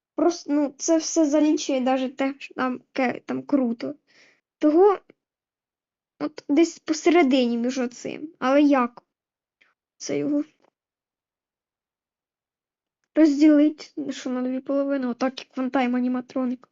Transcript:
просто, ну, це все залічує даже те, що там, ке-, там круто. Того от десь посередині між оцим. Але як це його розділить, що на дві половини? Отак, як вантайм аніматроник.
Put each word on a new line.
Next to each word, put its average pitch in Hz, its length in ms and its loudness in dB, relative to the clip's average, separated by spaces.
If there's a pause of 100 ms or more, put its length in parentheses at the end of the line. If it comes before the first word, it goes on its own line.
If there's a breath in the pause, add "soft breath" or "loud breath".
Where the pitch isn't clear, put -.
(160)
просто, 320 380 -2
ну, 294 240 -2
це 330 200 0
все 320 280 0
залічує 302 560 0
даже 262 280 -2
те, 269 300 -6
що - 140 -20
там, 254 280 -6 (120)
ке-, 254 320 -2
там 262 180 -6
круто. 262 520 -4 (640 soft breath)
Того 349 420 4 (1200)
от - 300 -8
десь 330 300 2
посередині 269 800 2
між 254 220 -4
оцим. - 600 -10
Але 277 220 2
як 262 420 2 (920)
це - 200 -8
його 294 260 -2 (2750)
розділить, 302 800 4 (140)
що 262 200 -10
на 254 120 -4
дві 254 180 -4
половини? 277 480 -4
Отак, 262 320 -6
як - 180 -16
вантайм 254 380 -2
аніматроник. 247 760 -6